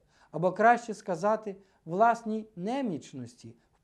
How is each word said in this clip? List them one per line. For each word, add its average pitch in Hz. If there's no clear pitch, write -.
або 170
краще 226
сказати, 202
власній 220
немічності 170
в -